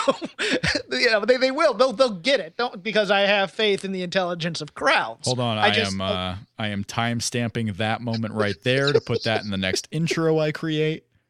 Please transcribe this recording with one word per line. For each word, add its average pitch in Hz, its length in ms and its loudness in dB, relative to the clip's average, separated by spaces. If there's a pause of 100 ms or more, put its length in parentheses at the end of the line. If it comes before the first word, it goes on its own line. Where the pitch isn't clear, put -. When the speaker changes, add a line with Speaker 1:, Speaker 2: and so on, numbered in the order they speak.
Speaker 1:
know, - 920 -2
you 247 120 4
know, 208 140 2
they, 254 140 4
they 262 120 4
will. 294 220 4
They'll, 240 220 2
they'll 247 160 4
get 214 300 0
it. 165 180 -10
Don't, 240 240 -4
because 202 280 2
I 196 100 4
have 196 320 2
faith 202 340 0
in 190 60 -6
the 185 100 -4
intelligence 175 580 -2
of 151 140 -12
crowds. 160 520 0
Speaker 2:
Hold 127 140 0
on, 117 160 0
Speaker 1:
I 107 120 2
Speaker 2:
I - 20 2
Speaker 1:
just 101 220 0
Speaker 2:
am, 95 80 -4
Speaker 1:
don't 95 80 -2
Speaker 2:
uh, 92 280 -4 (220)
I 110 100 -4
am 101 160 -4
time 117 360 -2
stamping 117 580 -4
that 110 240 -2
moment 113 320 -4
right 104 300 0
there 139 280 2
to - 80 4
put - 240 -2
that 110 200 0
in 104 60 -8
the 98 60 -2
next 95 320 -2
Speaker 1:
<laughs> - 40 -20
Speaker 2:
intro 160 480 0
I 156 120 0
create. 156 540 -2 (240)